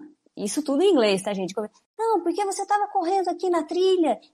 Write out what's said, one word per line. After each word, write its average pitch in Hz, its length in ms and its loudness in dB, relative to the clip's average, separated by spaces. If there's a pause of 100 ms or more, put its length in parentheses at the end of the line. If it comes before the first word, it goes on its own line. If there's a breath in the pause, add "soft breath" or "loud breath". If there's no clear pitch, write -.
(380)
isso 208 260 -4
tudo 277 180 0
em 403 100 4
inglês, 208 300 4
tá, 208 120 -4
gente? 190 200 -4 (440 soft breath)
Não, 440 260 0
porque 349 220 -2
você 392 200 -6
tava 403 220 0
correndo 370 400 0
aqui 359 220 -2
na 339 140 2
trilha 349 560 2 (140 soft breath)